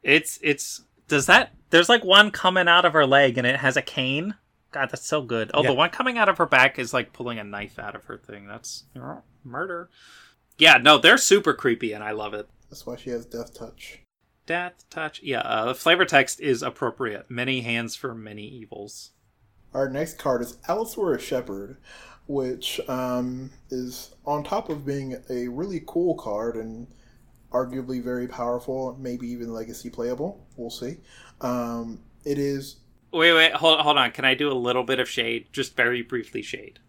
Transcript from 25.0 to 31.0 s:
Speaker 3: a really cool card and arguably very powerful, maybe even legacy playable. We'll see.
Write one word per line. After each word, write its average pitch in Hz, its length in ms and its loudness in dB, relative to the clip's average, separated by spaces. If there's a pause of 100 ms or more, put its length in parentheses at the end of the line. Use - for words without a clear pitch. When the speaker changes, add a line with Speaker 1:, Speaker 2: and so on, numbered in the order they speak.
Speaker 3:
a 123 180 -4
really 160 380 -8
cool 170 280 -2
card 113 420 -6
and 113 300 -10 (680)
arguably 127 500 -4
very 123 240 -4
powerful, 123 720 -6
maybe 123 280 -8
even 120 240 -8
legacy 113 380 -10
playable. 127 540 -6 (120)
We'll 117 140 -10
see. 135 260 -10 (440)